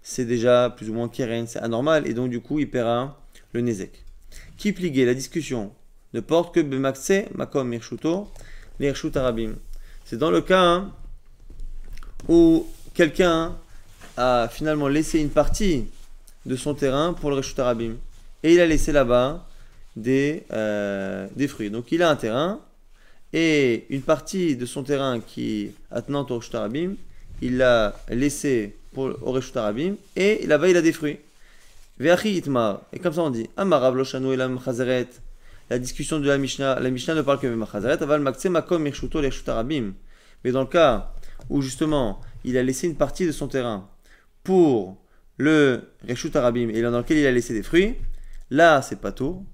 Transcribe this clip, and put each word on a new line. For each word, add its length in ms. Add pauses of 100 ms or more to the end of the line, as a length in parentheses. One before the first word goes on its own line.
c'est 220
déjà 440
plus 200
ou 40
moins 160
Keren, 380
c'est 120
anormal, 480
et 60
donc 160
du 100
coup, 200
il 100
paiera 500 (340)
le 80
Nezek. 420 (540)
Qui 140
pliguait 340
la 80
discussion 580 (420)
ne 60
porte 340
que 60
Bemakse, 760
Makom 320
Mirshuto, 640 (500)
les 120
Reshut 260
Arabim. 360 (520)
C'est 120
dans 140
le 100
cas, 200
hein, 300 (1400)
où 400 (260)
quelqu'un 640 (600)
a 340
finalement 360
laissé 320
une 100
partie 560 (600)
de 100
son 180
terrain 400
pour 160
le 80
Reshut 220
Arabim. 340 (500)
Et 100
il 60
a 60
laissé 260
là-bas 560 (480)
des, 560
euh, 840
des 120
fruits. 220
Donc 220
il 120
a 60
un 60
terrain 440 (720)
et 580
une 120
partie 540
de 100
son 180
terrain 360
qui 420
est 120 (160)
attenante 420
au 60
Reshut 180
Arabim, 400 (460)
il 160
l'a 380 (140)
laissé 680 (180)
pour, 120
au 260
Reshut 240
Arabim 400 (200)
et 320
là-bas 220
il 80
a 40
des 120
fruits. 260 (800)
Ve'achi 360
Itmar. 460 (100)
Et 80
comme 140
ça 80
on 80
dit, 260
Amar 260
Rav 140
Lo 80
Shanu 300
Elam 300
Chazeret. 440 (640)
La 100
discussion 400
de 80
la 100
Mishnah, 420
la 100
Mishnah 260
ne 60
parle 180
que 80
de 240
Chazeret, 320
Aval 160
Makse 260
Makom 380
Mirshuto 380
le 60
Reshut 200
Arabim. 460 (500)
Mais 80
dans 100
le 60
cas 460 (360)
où 120
justement 580 (240)
il 140
a 60
laissé 240
une 80
partie 300
de 60
son 160
terrain 400 (560)
pour 540 (400)
le 560 (140)
Reshut 280
Arabim 340
et 120
dans 160
lequel 200
il 80
a 60
laissé 220
des 100
fruits, 320 (540)
là 320
c'est 180
pas 120
tout. 420